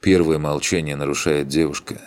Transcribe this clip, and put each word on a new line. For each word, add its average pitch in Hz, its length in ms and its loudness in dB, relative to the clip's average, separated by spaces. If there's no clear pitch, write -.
Первое 85 360 4
молчание 76 580 -2
нарушает 71 520 -2
девушка. 73 600 -2